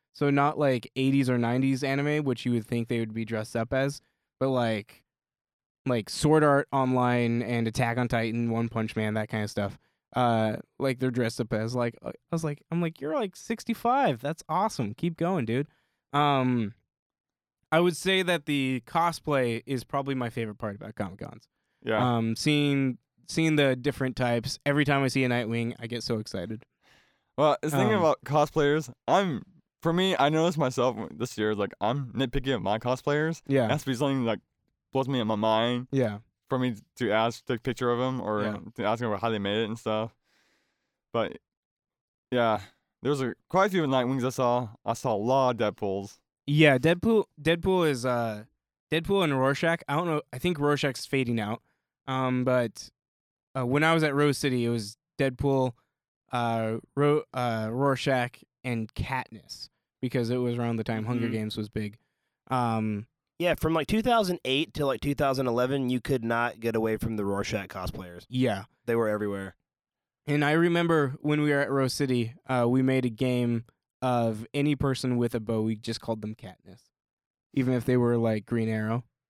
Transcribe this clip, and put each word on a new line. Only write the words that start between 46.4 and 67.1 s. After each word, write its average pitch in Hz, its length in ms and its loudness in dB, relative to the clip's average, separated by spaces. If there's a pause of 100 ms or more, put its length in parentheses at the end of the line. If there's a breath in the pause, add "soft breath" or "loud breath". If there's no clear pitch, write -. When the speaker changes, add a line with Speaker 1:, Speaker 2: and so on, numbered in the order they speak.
Speaker 1:
Yeah, 147 300 6
Deadpool, 180 480 2 (160)
Deadpool 170 480 2
is, 127 160 -2
uh, 117 380 -2 (480)
Deadpool 175 320 0
and 143 160 2
Rorschach. 143 480 0
I 139 80 -2
don't 175 120 0
know. 151 140 0 (120)
I 131 40 -12
think 170 220 -2
Rorschach's 143 460 0
fading 120 340 0
out. 107 220 -4 (460)
Um, 127 360 0
but, 123 460 0 (680)
uh, 127 80 -2
when 139 180 2
I 160 100 6
was 160 100 4
at 147 120 2
Rose 143 220 4
City, 127 280 0
it 117 40 0
was 110 280 -4 (200)
Deadpool, 135 560 0 (580)
uh, 117 460 0 (180)
Ro-, 147 280 2 (100)
uh, 113 380 -2
Rorschach, 131 680 0 (240)
and 117 300 -4
Katniss - 760 -8 (320)
because 120 280 -2
it 123 80 0
was 120 200 0
around 120 200 -2
the 110 60 -4
time 110 220 -4
Hunger 120 220 -2
Speaker 3:
Mm-hmm. 110 60 -2
Speaker 1:
Games 107 240 -4
was 107 120 -6
big. 104 280 -8 (520)
Um, 110 580 -2 (320)
Speaker 3:
Yeah, 170 160 2
from, 160 180 0
like, 160 140 -2
two 220 160 0
thousand 208 420 2
eight 135 300 0
to, 151 100 0
like, 131 160 0
two 143 140 -2
thousand 135 320 0
eleven, 127 420 0
you 127 100 0
could 123 240 -2
not 117 360 0
get 113 160 -2
away 110 220 2
from 113 180 -6